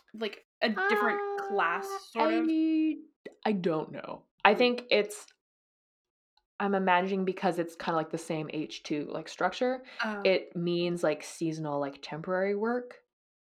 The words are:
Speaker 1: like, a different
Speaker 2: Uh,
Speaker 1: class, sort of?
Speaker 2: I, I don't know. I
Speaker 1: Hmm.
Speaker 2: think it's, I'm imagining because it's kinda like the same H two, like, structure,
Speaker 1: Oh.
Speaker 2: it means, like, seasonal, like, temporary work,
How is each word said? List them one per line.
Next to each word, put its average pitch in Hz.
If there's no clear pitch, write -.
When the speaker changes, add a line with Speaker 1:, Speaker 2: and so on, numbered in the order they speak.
Speaker 1:
like, 214
a 240
different 208
Speaker 2:
Uh, 403
Speaker 1:
class, 392
sort 269
of? 330
Speaker 2:
I, 320
I 220
don't 170
know. -
I 202
Speaker 1:
Hmm. 196
Speaker 2:
think 247
it's, -
I'm 202
imagining 190
because 185
it's 170
kinda 170
like 156
the 165
same 156
H -
two, 147
like, -
structure, 254
Speaker 1:
Oh. 214
Speaker 2:
it 185
means, 175
like, 151
seasonal, 156
like, 143
temporary 185
work, 240